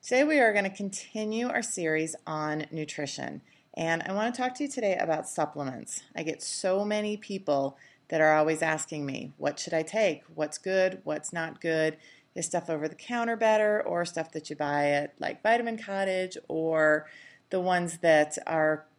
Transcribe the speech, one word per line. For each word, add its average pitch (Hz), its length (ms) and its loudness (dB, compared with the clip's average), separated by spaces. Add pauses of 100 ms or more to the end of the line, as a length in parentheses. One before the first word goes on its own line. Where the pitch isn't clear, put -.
Today 254 220 4
we 302 160 4
are 226 120 6
gonna 196 160 2
continue 214 760 -6
our 240 160 -2
series 160 540 -2 (100)
on 151 460 -2
nutrition, 147 680 -8 (340)
and 165 280 -2
I - 100 -4
wanna 214 200 0
talk 254 240 -4
to 294 80 -4
you 277 40 -6
today 208 320 0
about 156 260 0
supplements. 143 760 -6 (120)
I 165 100 -6
get 151 180 -6
so 190 420 0
many 208 320 -2
people 143 640 -2 (300)
that 160 120 0
are 156 160 8
always 156 240 4
asking 156 460 -2
me, 135 320 -8
"What 143 200 -2
should - 140 -6
I 160 100 2
take? 190 420 0 (100)
What's 151 240 -4
good? 190 460 2
What's 151 280 -6
not 165 260 -6
good? 160 380 2 (380)
Is 170 100 -6
stuff 170 240 -4
over 156 180 -2
the 139 80 -4
counter 233 400 -4
better 214 460 4
or 170 240 0
stuff 165 280 -6
that 151 180 -10
you 151 60 -8
buy 147 340 2
at, 143 280 0
like, - 240 -6
Vitamin 233 360 2
Cottage 190 580 -2 (120)
or 156 600 2 (400)
the 190 120 0
ones 175 380 0
that 151 380 6 (100)
are 156 380 2 (140)